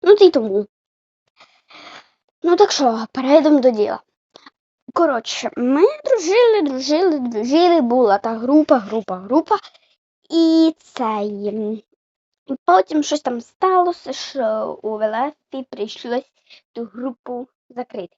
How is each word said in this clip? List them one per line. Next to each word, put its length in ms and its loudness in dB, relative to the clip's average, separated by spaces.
Ну, 140 6
та 100 6
й 40 8
тому. 360 -2
Ну, 120 2
так 160 4
що, 420 -2
перейдемо 460 4
до 100 4
діла. 300 -2
Коротше, 640 -2
ми 240 0
дружили, 560 2
дружили, 580 0
дружили, 600 2
була 360 2
та 160 -4
група, 440 2
група, 380 -6
група. 420 -2
І 500 2
цей, 680 -8
м, 340 -6
потім 380 0
щось 180 -4
там 200 -8
сталося, 720 -2
що 680 -6
у 140 -6
Велефі 720 -6
прийшлось 640 -8
ту 120 -12
групу 640 -12
закрити. 480 -14